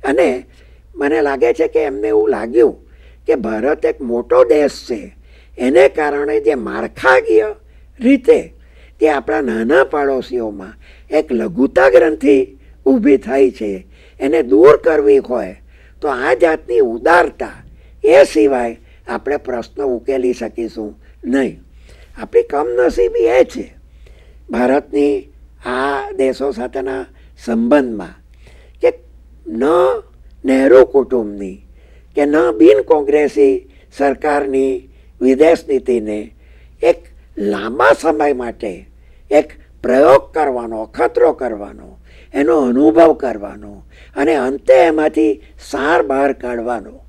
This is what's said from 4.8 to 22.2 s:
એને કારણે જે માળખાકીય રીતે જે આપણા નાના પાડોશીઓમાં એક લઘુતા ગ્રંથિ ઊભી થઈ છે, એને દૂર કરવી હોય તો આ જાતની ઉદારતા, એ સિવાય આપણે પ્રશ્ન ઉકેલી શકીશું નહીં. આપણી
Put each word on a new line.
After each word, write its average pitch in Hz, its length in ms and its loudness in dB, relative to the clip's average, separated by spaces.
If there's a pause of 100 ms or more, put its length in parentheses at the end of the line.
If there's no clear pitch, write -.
એને - 300 4
કારણે 427 520 -2
જે 427 140 0
માળખાકીય 440 1000 -2 (460)
રીતે 240 540 2 (460)
જે 156 80 2
આપણા - 320 -2
નાના 120 440 0
પાડોશીઓમાં 123 880 -6 (360)
એક - 220 -2
લઘુતા 233 560 0
ગ્રંથિ 247 720 2 (280)
ઊભી 269 300 2
થઈ 262 340 0
છે, - 360 -10 (340)
એને 240 220 0
દૂર 277 340 6
કરવી 208 420 2
હોય 190 380 -6 (440)
તો - 80 -4
આ - 260 -2
જાતની - 440 0
ઉદારતા, - 720 0 (520)
એ - 200 6
સિવાય - 520 0 (320)
આપણે 392 280 -6
પ્રશ્ન - 480 -8
ઉકેલી 135 480 -4
શકીશું 110 680 -10 (240)
નહીં. 127 360 -4 (580)
આપણી - 240 -2